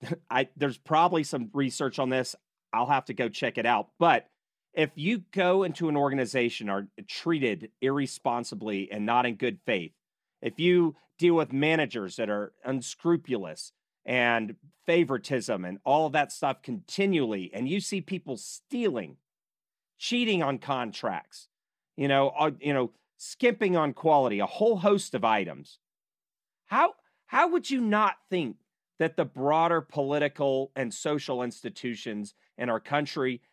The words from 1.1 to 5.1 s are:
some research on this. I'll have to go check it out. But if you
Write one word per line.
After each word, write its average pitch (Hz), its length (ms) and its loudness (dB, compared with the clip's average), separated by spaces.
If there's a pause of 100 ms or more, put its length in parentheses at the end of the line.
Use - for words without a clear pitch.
some 127 300 -6
research 139 440 -2
on 135 120 0
this. 131 260 -2 (360)
I'll 117 160 0
have 135 180 2
to 131 100 -8
go 120 140 -2
check 113 280 -4
it 113 80 0
out. 113 240 2 (100)
But 156 300 4 (440)
if 156 220 0
you 190 240 -2 (120)